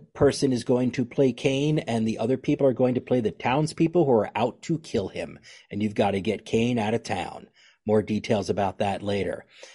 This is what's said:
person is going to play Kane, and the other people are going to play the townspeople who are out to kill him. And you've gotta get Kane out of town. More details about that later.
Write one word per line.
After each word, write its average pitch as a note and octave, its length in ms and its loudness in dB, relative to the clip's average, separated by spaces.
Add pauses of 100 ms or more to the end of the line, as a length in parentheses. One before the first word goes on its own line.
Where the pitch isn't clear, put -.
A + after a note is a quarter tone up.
(140)
person C3+ 380 2
is A2+ 120 -2
going B2 280 2
to B2+ 120 -2
play C3+ 280 2
Kane, C#3+ 480 0
and A2+ 280 -2
the A2 100 -4
other A#2 180 0
people C#3+ 300 0
are C3 60 4
going B2+ 240 2
to C#3 40 0
play B2+ 200 0
the G#2 100 0
townspeople D#3 720 0
who C3+ 60 2
are G#2+ 240 4
out A2+ 280 -2
to E3 160 -2
kill G2+ 280 -4
him. E2+ 320 -10 (320)
And G2+ 100 -6
you've G#2 140 -2
gotta G2+ 260 2
get G2 240 -4
Kane A#2 320 0
out G#2+ 180 0
of A2+ 100 -4
town. - 420 -8 (400)
More G#2+ 160 4
details G#2 480 -2
about G2 280 -2
that G2 240 -2
later. G2+ 420 -4 (300)